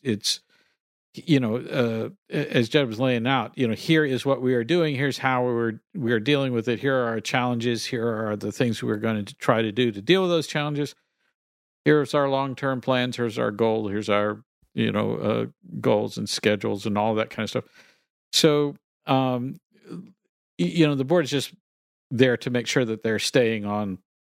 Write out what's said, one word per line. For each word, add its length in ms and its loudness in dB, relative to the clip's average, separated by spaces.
it's, 380 -2
you 240 2
know, 180 0
uh, 520 -2
a-, 260 -4
as 140 2
Jed 180 4
was 120 -8
laying 260 0
out, 320 -2
you 100 0
know, 60 0
"Here 320 2
is 220 -2
what 140 0
we 120 2
are 100 0
doing. 320 0
Here's 220 -2
how 260 0
we're, 360 0
we 160 -2
are 80 2
dealing 340 2
with 140 -2
it. 120 0
Here 160 0
are 120 0
our 120 -2
challenges. 640 -2
Here 220 -4
are 280 -2
the 160 -6
things 320 0
we're 140 -2
going 280 -2
to 100 -16
try 260 2
to 100 -2
do 200 0
to 100 -10
deal 200 2
with 80 0
those 180 0
challenges. 460 -4
Here's 300 4
our 160 2
long-term 520 -2
plans. 360 0
Here's 220 -2
our 120 0
goal. 360 0
Here's 220 -4
our, 340 0
you 160 0
know, 240 0
uh, 300 0
goals 360 0
and 120 -8
schedules 560 -2
and 120 -2
all 180 0
that 160 -2
kind 140 -6
of 40 -8
stuff." 160 -4
So, 440 2
um, 520 0
y-, 120 -12
you 280 4
know, 100 2
the 100 -2
board 200 4
is 60 -6
just 220 -2
there 260 6
to 140 -4
make 160 -2
sure 180 2
that 160 -4
they're 180 0
staying 460 2
on, 320 -4